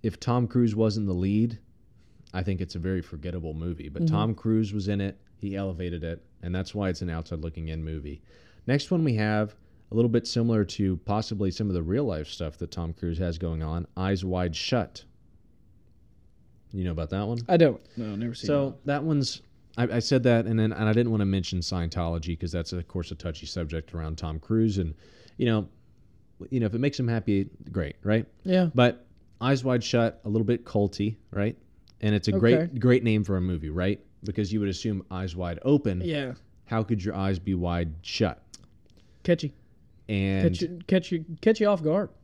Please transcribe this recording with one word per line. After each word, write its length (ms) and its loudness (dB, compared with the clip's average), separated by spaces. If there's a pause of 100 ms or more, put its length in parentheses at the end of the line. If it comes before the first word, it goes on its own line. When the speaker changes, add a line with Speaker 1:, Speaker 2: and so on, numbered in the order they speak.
Speaker 1:
if 180 -2
Tom 280 2
Cruise 260 2
wasn't 320 2
the 80 0
lead, 440 2 (760)
I 80 -4
think 180 -2
it's 140 -6
a 60 -6
very 220 0
forgettable 520 -8
movie. 340 -6
But 140 -4
Speaker 2:
Mm-hmm. 120 2
Speaker 1:
Tom 200 2
Cruise 400 0
was 140 -2
in 120 0
it. 160 -4 (220)
He 180 -6
elevated 480 -6
it. 180 -8 (200)
And 120 -6
that's 200 -4
why 140 0
it's 140 -4
an 80 -4
outside 300 -6
looking 280 -8
in 160 -6
movie. 360 -8 (460)
Next 240 0
one 140 2
we 100 2
have, 400 2 (360)
a 40 -8
little 140 4
bit 180 2
similar 380 2
to 340 0
possibly 540 -2
some 160 -2
of 60 0
the 80 0
real 220 0
life 240 -2
stuff 300 -8
that 140 -8
Tom 220 -4
Cruise 240 -4
has 200 -2
going 240 -4
on, 240 -4 (100)
Eyes 280 0
Wide 320 0
Shut. 480 -2 (1700)
You 120 -2
know 80 -2
about 180 -4
that 160 -2
one? 120 -2 (100)
Speaker 2:
I 80 4
don't. 240 6 (160)
No, 200 -6
never 180 -4
seen 120 -10
Speaker 1:
So 240 0
Speaker 2:
that. 160 -12
Speaker 1:
that 180 -2
one's, 380 0 (340)
I, 200 0
I 20 2
said 240 2
that, 240 4
and 120 2
then, 140 2
and 160 2
I 40 4
didn't 200 4
wanna 140 2
mention 340 0
Scientology 800 -2
'cause 120 -4
that's, 200 -4
of 160 -6
course, 220 -6
a 40 -8
touchy 320 -8
subject 480 -6
around 220 -6
Tom 220 -6
Cruise, 400 2
and, 160 -2 (420)
you 100 0
know, 220 0 (680)
w-, 120 -14
you 100 0
know, 60 2
if 80 -2
it 60 -2
makes 180 0
him 100 0
happy, 420 0 (200)
great, 320 -4
right? 240 2 (180)
Speaker 2:
Yeah. 300 4
Speaker 1:
But 300 4 (360)
Eyes 240 2
Wide 200 2
Shut, 400 2
a 40 -6
little 180 2
bit 180 0
culty, 520 0 (140)
right? 280 -2 (420)
And 140 2
it's 140 0
a 40 2
great, 240 6
Speaker 2:
Okay. 220 0
Speaker 1:
great 260 6
name 200 4
for 120 0
a 40 2
movie, 300 -2
right? 300 0 (240)
Because 280 -2
you 80 0
would 80 0
assume 420 -2
eyes 260 -4
wide 260 -4
open. 420 4
Speaker 2:
Yeah. 300 -4 (300)
Speaker 1:
How 200 0
could 200 -2
your 100 -2
eyes 260 0
be 140 -2
wide 380 0 (100)
shut? 380 -2 (840)
Speaker 2:
Catchy. 280 0 (560)
Speaker 1:
And 440 2
Speaker 2:
Catch 100 -2
you, 240 -6
catch 260 2
you, 120 -2 (160)
catch 200 4
you 80 4
off 140 2
guard. 280 0 (140)